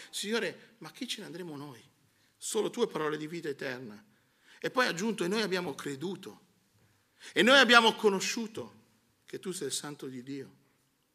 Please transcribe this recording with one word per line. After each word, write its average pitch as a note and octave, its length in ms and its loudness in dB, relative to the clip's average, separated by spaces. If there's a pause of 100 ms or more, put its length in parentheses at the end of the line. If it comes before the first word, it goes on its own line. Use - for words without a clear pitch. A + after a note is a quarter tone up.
(100)
"Signore, G3+ 680 -6
ma D#3+ 120 -16
chi - 180 -10
ce - 120 -8
ne F3 60 -12
andremo D#3+ 300 -12
noi? C3+ 260 -14 (540)
Solo - 320 -2
tue A#3 180 0
parole D#3 300 -2
di D3+ 100 -8
vita E3 220 -8
eterna." C3 560 -8 (560)
E D#3+ 100 -4
poi B3+ 160 2
ha - 40 2
aggiunto: F3+ 340 -2
"E F3 40 0
noi G#3+ 120 0
abbiamo F3 340 -2
creduto, C#3+ 680 -8 (920)
e D#3 100 4
noi C4 160 8
abbiamo A#3+ 360 8
conosciuto F#3+ 800 0 (500)
che - 140 -12
tu F#3 140 -6
sei D3 160 -6
il B2 40 -6
Santo D3 340 -8
di B2+ 160 -10
Dio." C3 320 -10 (600)